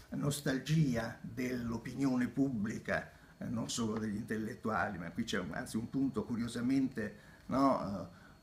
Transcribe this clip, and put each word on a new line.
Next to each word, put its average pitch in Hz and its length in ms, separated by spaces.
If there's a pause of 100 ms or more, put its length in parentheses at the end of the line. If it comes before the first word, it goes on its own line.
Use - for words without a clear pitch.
(100)
nostalgia 135 1120
dell'opinione 123 1080
pubblica, 110 840 (280)
eh, - 80
non 120 220
solo 110 300
degli 107 160
intellettuali, 107 840
ma 85 120
qui 117 140
c'è 104 160
un, 92 120
anzi 120 240
un 117 140
punto 135 320
curiosamente, 120 920 (300)
no, 101 640 (340)